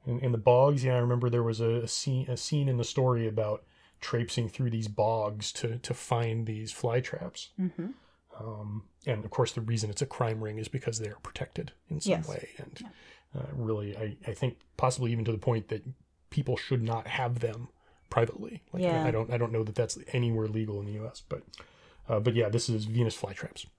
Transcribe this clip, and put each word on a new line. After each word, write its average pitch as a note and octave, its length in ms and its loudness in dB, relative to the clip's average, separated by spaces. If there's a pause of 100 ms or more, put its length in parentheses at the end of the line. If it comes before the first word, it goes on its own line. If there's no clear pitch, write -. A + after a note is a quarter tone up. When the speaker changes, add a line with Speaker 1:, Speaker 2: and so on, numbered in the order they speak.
Speaker 1:
In, A#2+ 120 0
in B2+ 120 2
the A2+ 80 2
bogs? B2+ 440 8
Yeah, B2+ 120 4
I - 20 6
remember B2 320 4
there A#2+ 140 4
was A2+ 180 0
a, A#2 220 2
a A#2 40 -4
scene, C3 400 0
a B2 80 -2
scene C#3+ 320 0
in B2+ 100 2
the A#2 60 0
story B2 440 2
about G#2+ 360 0 (380)
traipsing A#2 480 0
through B2 220 0
these A2+ 160 -2
bogs G#2+ 640 0
to, A#2 240 -2
to B2 160 -6
find A2+ 540 0
these A2 240 -6
fly A#2+ 280 0
traps. - 500 -8 (120)
Speaker 2:
Mm-hmm. F3+ 280 -2 (500)
Speaker 1:
Um, G#2+ 460 -6 (200)
and A2 180 -2
of G#2 60 -10
course, B2 220 2
the A#2 100 -4
reason A2 300 0
it's - 100 -4
a C#3 60 0
crime A2 360 -2
ring G#2+ 140 -6
is A2 100 -6
because A#2 300 -4
they G#2+ 120 -4
are G2+ 120 -12
protected - 520 -8 (180)
in D3+ 100 -4
some G3 80 -2
Speaker 2:
Yes. D#3+ 180 0
Speaker 1:
way. - 300 -8
And, - 240 -14
Speaker 2:
Yeah. - 600 -14
Speaker 1:
uh, C3 120 -4
really, G#2+ 420 -2
I, G#2+ 300 -6
I G#2+ 80 -4
think B2 240 -2 (200)
possibly B2+ 340 2
even A2+ 140 2
to A2+ 60 2
the G#2+ 60 0
point A2+ 300 2
that A2 160 -4 (460)
people B2+ 280 0
should A#2+ 260 0
not A2+ 240 -2
have A#2+ 320 -2
them A#2 300 -4 (400)
privately. - 520 0 (120)
Like, F3+ 100 0
I, - 40 2
Speaker 2:
Yeah. D#3+ 180 2
Speaker 1:
I B2 60 4
don't, A2+ 200 0
I A#2+ 60 0
don't A2+ 160 0
know A2 100 2
that G#2 120 -4
that's - 220 0 (140)
anywhere A#2 360 2
legal G#2+ 340 -2
in G2+ 40 -6
the G#2 60 -6
U G#2+ 160 -6
S, - 200 -14
but, - 140 -6 (680)
uh, A2 100 4
but A2+ 160 4
yeah, A2 140 6
this A#2 200 2
is A2 140 2
Venus A2+ 340 2
flytraps. - 480 -8 (140)